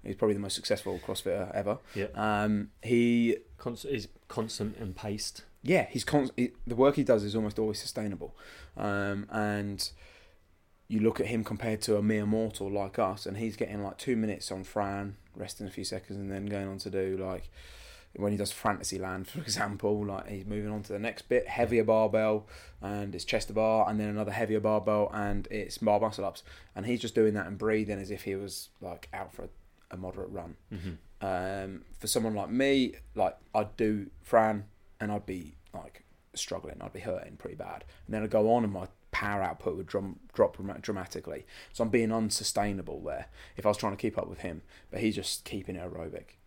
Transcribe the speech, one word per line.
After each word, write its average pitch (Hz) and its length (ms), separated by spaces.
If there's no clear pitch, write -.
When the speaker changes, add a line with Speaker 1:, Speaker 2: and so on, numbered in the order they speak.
Speaker 1:
he's 101 120
probably 107 180
the 101 60
most 98 140
successful 98 500
CrossFitter 95 500
ever. 101 240
Speaker 2:
Yeah. 101 200
Speaker 1:
Um, 104 540
he 120 560
Speaker 2:
Const-, 120 300
is 120 220
constant 110 480
and 98 180
paced. - 500
Speaker 1:
Yeah, 151 260
he's - 160
con-, 139 320
he, 123 140
the 120 100
work 139 200
he 143 80
does 110 200
is 104 100
almost 107 240
always 107 220
sustainable. - 560
Um, 101 560
and 104 560
you 110 120
look 110 200
at - 60
him 113 160
compared 107 400
to 107 140
a 104 60
mere 107 240
mortal 104 440
like 98 280
us, 101 260
and 98 140
he's 113 180
getting, 104 260
like, 95 140
two 131 200
minutes 107 360
on 95 100
Fran, 101 540
resting 92 320
a 90 40
few 101 140
seconds, 95 340
and 98 120
then 98 160
going 98 220
on 98 100
to 98 120
do, 95 260
like, 95 320
when 101 160
he 101 40
does 101 160
Fantasyland, 95 760
for - 100
<laughs> - 20
example, 104 640
like, 98 240
he's 98 160
moving 104 260
on 107 120
to 104 100
the 101 60
next 110 300
bit, 123 200
heavier 117 360
barbell, 110 640
and 101 320
it's 82 100
chest - 240
to 104 60
bar, 110 340
and 107 120
then 107 80
another 104 240
heavier 107 280
barbell, 104 540
and 104 360
it's - 280
bar 104 220
muscle 104 260
ups. - 160
And 101 100
he's 120 160
just 117 140
doing 107 200
that 98 120
and 98 100
breathing 107 440
as 98 100
if 98 140
he 98 100
was, 98 340
like, 90 320
out 98 180
for 87 120
a, 92 40
a - 40
moderate 92 340
run. 87 260
Speaker 2:
Mm-hmm. 87 160
Speaker 1:
Um, 95 600
for 110 100
someone 113 260
like 98 160
me, 135 460
like, 95 220
I'd 104 240
do 107 320
Fran, 110 420
and 107 100
I'd 104 140
be, 87 300
like, - 320
struggling, - 480
I'd - 100
be - 80
hurting - 360
pretty 85 200
bad. - 280
And 104 80
then 107 80
I'd 107 80
go 110 220
on 120 120
and 101 80
my 95 160
power 101 320
output 85 340
would 92 100
drum-, 98 320
drop - 240
dram-, 98 240
dramatically. 90 640
So 117 100
I'm 110 60
being 113 200
unsustainable 101 920
there 76 240
if 98 80
I - 20
was 104 80
trying 104 160
to 101 60
keep 110 180
up 92 120
with 92 100
him, 82 240
but 101 100
he's 110 140
just - 300
keeping 95 320
it 85 80
aerobic. 82 520